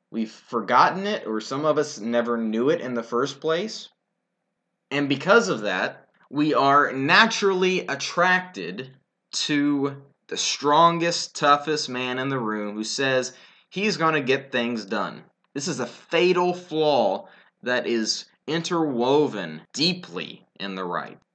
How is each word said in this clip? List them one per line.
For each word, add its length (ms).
We've 180
forgotten 760
it, 180
or 140
some 240
of 120
us 220
never 380
knew 340
it 100
in 140
the 80
first 380
place. 480
And 160
because 400
of 140
that, 440
we 240
are 380
naturally 960
attracted 1040
to 680
the 80
strongest, 1000
toughest 540
man 320
in 80
the 100
room 380
who 80
says 480
he's 280
gonna 240
get 320
things 320
done. 400
This 140
is 140
a 60
fatal 680
flaw 720
that 220
is 400
interwoven 1160
deeply 760
in 160
the 80
right, 340